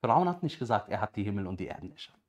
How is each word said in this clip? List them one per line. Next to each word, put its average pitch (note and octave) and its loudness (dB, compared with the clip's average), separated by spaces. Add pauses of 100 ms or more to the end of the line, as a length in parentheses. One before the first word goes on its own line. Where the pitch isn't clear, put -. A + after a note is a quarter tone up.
Pharaon C#3 6
hat F3 -2
nicht D#3 -2
gesagt, A2+ 0
er G2+ -2
hat - -4
die G#2 -2
Himmel G2+ -2
und F#2 -6
die F2+ -4
Erden - -10
erschaffen. - -20